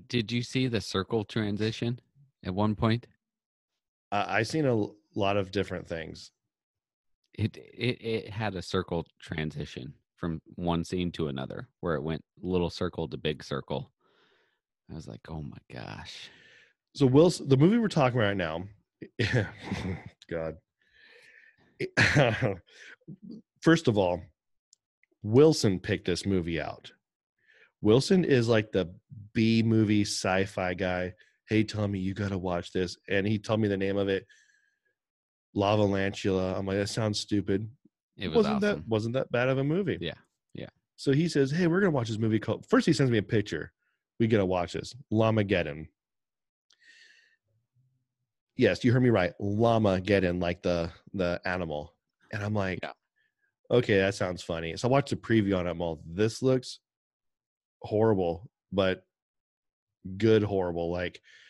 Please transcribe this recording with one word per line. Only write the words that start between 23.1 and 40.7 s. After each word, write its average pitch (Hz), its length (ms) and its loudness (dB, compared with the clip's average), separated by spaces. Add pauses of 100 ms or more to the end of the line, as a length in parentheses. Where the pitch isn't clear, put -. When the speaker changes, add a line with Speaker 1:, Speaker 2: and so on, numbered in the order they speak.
Speaker 2:
First 165 260 4
of 104 100 2
all, 90 220 0 (1040)
Wilson 117 580 4
picked 92 260 -4
this 87 200 -2
movie 85 340 -2
out. - 320 -12 (880)
Wilson 135 440 4
is, 120 240 4
like, 110 240 2
the 90 220 -2 (400)
B 113 280 4
movie 110 400 4
sci-fi 95 720 -2
guy. 90 400 -4 (340)
"Hey, 110 160 2
Tommy, 104 340 -4
you 95 160 -4
gotta 98 240 -4
watch 87 340 -4
this." 92 240 -4 (120)
And 98 180 0
he 107 120 0
told 107 220 -2
me 107 80 2
the 98 80 0
name 98 200 -2
of 101 120 0
it, 95 180 -2 (1300)
Lavalantula. 98 1000 0
I'm 98 80 -6
like, 95 120 -2
"That 101 100 -2
sounds 107 320 -2
stupid." 101 480 -2 (480)
Speaker 1:
It - 120 -6
was - 80 0
Speaker 2:
Wasn't 208 240 2
that, 208 140 0
Speaker 1:
awesome. - 120 -10
Speaker 2:
wasn't 113 280 -2
that - 180 -4
bad 123 160 0
of 131 100 0
a 135 60 -2
movie. 156 360 -2
Speaker 1:
Yeah, 85 140 -6 (400)
yeah. - 140 -12 (280)